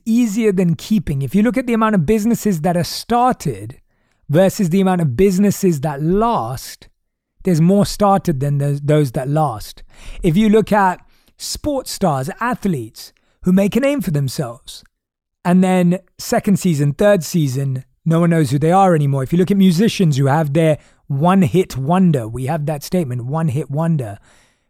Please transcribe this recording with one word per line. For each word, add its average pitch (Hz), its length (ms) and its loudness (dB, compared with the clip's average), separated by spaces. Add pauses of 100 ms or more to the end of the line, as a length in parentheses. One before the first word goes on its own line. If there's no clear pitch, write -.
easier 226 480 0
than 180 220 0
keeping. 165 480 -2
If 131 120 -4
you 202 80 4
look 233 160 0
at 254 80 -4
the 240 80 -2
amount 220 200 0
of 170 120 2
businesses 208 560 0
that 170 140 0
are 175 80 -2
started 156 960 -4 (480)
versus 180 420 2
the 190 100 2
amount 185 220 0
of 131 140 -2
businesses 190 680 2
that 143 200 -6
last, 170 840 -4 (560)
there's 170 160 2
more 190 240 4
started 196 560 0
than 143 160 -2
those, 143 240 -2
those 147 320 0
that 131 160 -6
last. 143 540 -4 (400)
If 165 120 0
you 214 140 4
look 208 240 2
at 190 340 0 (300)
sports - 540 -8
stars, 139 400 -2 (100)
athletes 175 720 -6 (300)
who 180 100 0
make 196 240 2
a 233 40 2
name 277 200 0
for 185 120 -4
themselves, 131 680 -6 (640)
and 180 160 4
then 185 360 2 (180)
second 208 420 -2
season, 147 360 0
third 208 280 4
season, 135 600 -2 (220)
no 165 140 4
one 170 100 4
knows 160 200 2
who 143 80 0
they 160 140 2
are 190 220 4
anymore. 139 280 0
If 127 80 -8
you 170 80 2
look 185 120 2
at 202 80 2
musicians 185 580 2
who 139 80 0
have 139 300 0
their 160 240 2 (280)
one-hit 175 720 0
wonder, 151 500 0
we 123 200 -8
have 151 180 -4
that 147 180 -6
statement, 123 440 -4
"one-hit 151 440 -4
wonder," 139 480 -4 (520)